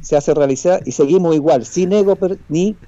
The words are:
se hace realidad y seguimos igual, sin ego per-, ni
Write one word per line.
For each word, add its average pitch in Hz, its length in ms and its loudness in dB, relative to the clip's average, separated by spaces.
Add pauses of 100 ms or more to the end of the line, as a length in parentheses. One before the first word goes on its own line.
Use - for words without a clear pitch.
se - 140 -2
hace 147 200 2
realidad 147 500 0
y 127 60 -8
seguimos 165 420 2
igual, 143 320 2
sin 180 280 -2
ego 202 240 2
per-, 190 200 -4 (120)
ni 180 260 -2 (120)